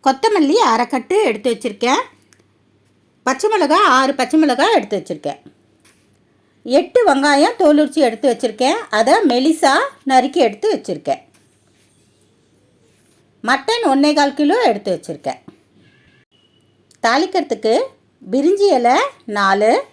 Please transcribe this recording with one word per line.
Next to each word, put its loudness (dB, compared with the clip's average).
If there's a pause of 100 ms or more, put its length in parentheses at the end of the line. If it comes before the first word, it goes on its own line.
கொத்தமல்லி 0 (140)
அரை 0
கட்டு -2 (120)
எடுத்து -4
வச்சிருக்கேன். -2 (1300)
பச்சை -2
மிளகா, 0 (200)
ஆறு 0
பச்சை 0
மிளகா 2 (120)
எடுத்து -4
வச்சிருக்கேன். -10 (1400)
எட்டு 0
வெங்காயம் 2
தோல் 4
உரிச்சு -2
எடுத்து -2
வச்சிருக்கேன். -4 (200)
அதை 4 (140)
மெலிசா 0 (380)
நறுக்கி 2
எடுத்து -4
வச்சிருக்கேன். -8 (2250)
மட்டன் -2
ஒன்னே 2
கால் 0
கிலோ 2 (140)
எடுத்து -4
வச்சிருக்கேன். -10 (1700)
தாளிக்கிறதுக்கு -2 (560)
பிரிஞ்சி 0 (120)
இலை 2 (400)
நாலு 2 (220)